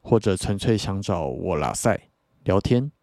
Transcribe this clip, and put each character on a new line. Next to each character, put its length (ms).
或 180
者 160
纯 220
粹 200
想 240
找 240
我 300
拉 180
塞 360
聊 160
天 320